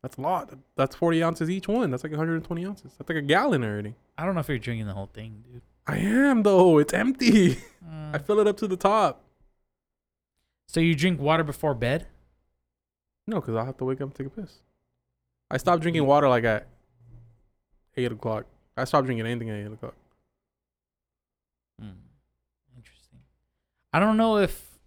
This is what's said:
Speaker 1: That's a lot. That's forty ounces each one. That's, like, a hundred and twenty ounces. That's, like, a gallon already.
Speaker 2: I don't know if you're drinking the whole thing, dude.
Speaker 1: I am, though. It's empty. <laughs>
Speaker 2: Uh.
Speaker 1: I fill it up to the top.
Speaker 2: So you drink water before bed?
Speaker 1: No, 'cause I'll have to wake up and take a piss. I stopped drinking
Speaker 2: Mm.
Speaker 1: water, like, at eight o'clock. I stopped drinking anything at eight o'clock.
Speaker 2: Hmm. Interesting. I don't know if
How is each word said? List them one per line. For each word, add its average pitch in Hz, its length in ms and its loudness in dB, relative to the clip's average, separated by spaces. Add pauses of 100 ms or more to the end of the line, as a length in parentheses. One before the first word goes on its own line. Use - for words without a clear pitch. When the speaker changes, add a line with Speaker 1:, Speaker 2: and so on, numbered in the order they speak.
Speaker 1:
That's - 160 -12
a - 20 -14
lot. 170 320 -4 (240)
That's 170 180 -2
forty 165 280 0
ounces 165 260 -2
each 185 180 -4
one. 214 240 -2
That's, 127 140 -6
like, 151 80 -8
a 151 40 -6
hundred 165 180 -2
and 160 100 -4
twenty 175 220 -8
ounces. 196 320 -14
That's, - 100 -16
like, 165 100 -4
a 147 40 -4
gallon 160 420 2
already. 104 300 -6 (240)
Speaker 2:
I 151 80 -8
don't 190 80 -2
know 165 60 -2
if 139 80 -8
you're 139 100 -4
drinking 110 280 -8
the 98 60 -8
whole 98 200 -10
thing, 110 380 -18
dude. 123 120 -20 (240)
Speaker 1:
I - 100 -4
am, 233 460 2
though. 185 360 6
It's 151 140 2
empty. 226 680 4
<laughs> - 60 -20 (180)
Speaker 2:
Uh. 156 280 -14
Speaker 1:
I 151 40 -2
fill 208 220 0
it 208 60 4
up 208 100 2
to 220 100 -4
the 185 120 -4
top. 196 440 2 (1500)
Speaker 2:
So - 120 -2
you 165 140 4
drink 156 260 0
water 156 240 2
before 147 300 -4
bed? 120 320 -4 (1200)
Speaker 1:
No, 208 160 -4
'cause 113 120 -6
I'll 113 120 -2
have 135 100 -12
to 131 80 -6
wake 131 160 -4
up 139 80 -8
and 143 60 -16
take 135 120 -10
a 139 40 -12
piss. - 300 -16 (920)
I 131 80 -4
stopped 175 240 0
drinking 160 220 2
Speaker 2:
Mm. - 20 2
Speaker 1:
water, 143 240 6
like, 120 140 2
at 107 220 0 (1300)
eight 123 120 -2
o'clock. 110 360 -6 (280)
I 127 100 -6
stopped 139 200 2
drinking 113 220 -4
anything 117 240 -6
at 107 60 -8 (100)
eight 104 40 -12
o'clock. 113 240 -16 (1900)
Speaker 2:
Hmm. 107 100 -16 (840)
Interesting. - 440 -20 (720)
I 160 80 2
don't 214 160 4
know 220 220 4
if - 480 -2